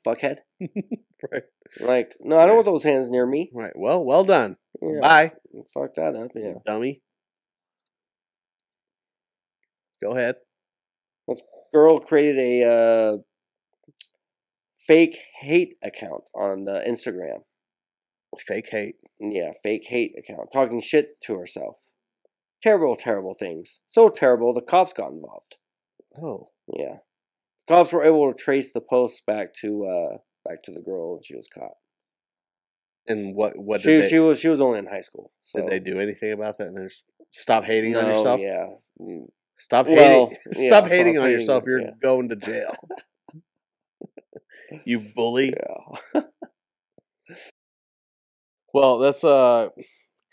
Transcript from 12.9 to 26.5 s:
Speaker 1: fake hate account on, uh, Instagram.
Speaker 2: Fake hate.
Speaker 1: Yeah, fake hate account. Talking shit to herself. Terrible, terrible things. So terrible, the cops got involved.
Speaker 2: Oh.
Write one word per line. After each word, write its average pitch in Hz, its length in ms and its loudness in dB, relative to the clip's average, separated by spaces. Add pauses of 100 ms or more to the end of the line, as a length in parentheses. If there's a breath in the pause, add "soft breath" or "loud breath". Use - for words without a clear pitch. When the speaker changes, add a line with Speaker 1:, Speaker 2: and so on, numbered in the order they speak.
Speaker 1:
fake 165 300 4 (240)
hate 165 420 -2
account 92 400 -14 (120)
on, 98 320 -6
uh, 98 200 -8
Instagram. 90 520 -10 (1040)
Speaker 2:
Fake 101 240 -10
hate. 107 260 -8 (240)
Speaker 1:
Yeah, 98 340 -8 (100)
fake 104 240 -6
hate 120 300 -6
account. - 360 -16
Talking 120 280 -2
shit - 420 -2
to 110 160 -8
herself. 85 380 -14 (840)
Terrible, 165 340 2
terrible 98 380 -6
things. 87 540 -14
So 220 220 6
terrible, 123 440 2
the 123 80 -4
cops 180 320 0
got 76 180 -10
involved. 73 440 -20 (680)
Speaker 2:
Oh. 143 300 -14 (160)